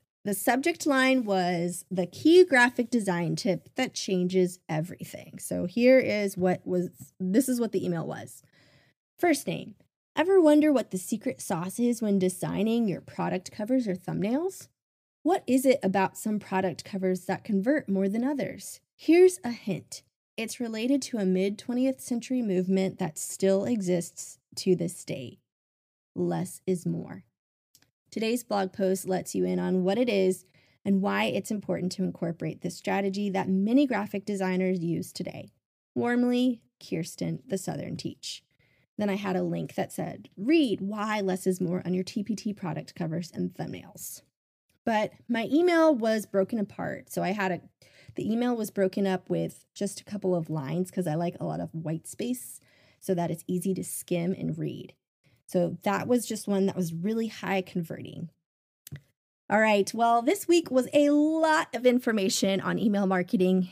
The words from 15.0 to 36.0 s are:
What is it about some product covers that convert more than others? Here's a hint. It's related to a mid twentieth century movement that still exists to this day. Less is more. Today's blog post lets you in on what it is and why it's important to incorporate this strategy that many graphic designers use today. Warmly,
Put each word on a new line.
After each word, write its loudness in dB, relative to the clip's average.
What 2
is 2
it 4
about 2
some -4
product -2
covers -2
that -4
convert 0
more 0
than -2
others? -6
Here's 6
a -4
hint. -8
It's -6
related 0
to -6
a 0
mid 2
twentieth -2
century -4
movement 0
that -4
still 0
exists -4
to 2
this -4
day. -12
Less -4
is -2
more. -6
Today's -2
blog -2
post 0
lets -4
you 0
in 0
on 0
what 2
it 2
is 2
and 2
why 0
it's -4
important -4
to -4
incorporate -4
this -6
strategy -2
that -2
many 4
graphic -4
designers 0
use -4
today. -10
Warmly, 2